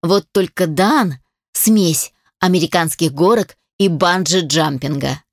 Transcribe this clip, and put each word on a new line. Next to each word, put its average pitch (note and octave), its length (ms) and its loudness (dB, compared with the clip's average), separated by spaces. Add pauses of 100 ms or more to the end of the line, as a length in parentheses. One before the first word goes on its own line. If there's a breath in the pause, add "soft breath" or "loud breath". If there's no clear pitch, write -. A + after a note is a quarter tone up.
Вот F#3+ 300 0
только F#3 360 -2
Дан — F#3 520 0 (340)
смесь G3 600 0 (260)
американских E3+ 720 0
горок F3 440 0 (200)
и G3 120 2
банджи-джампинга D3+ 1300 -2 (160)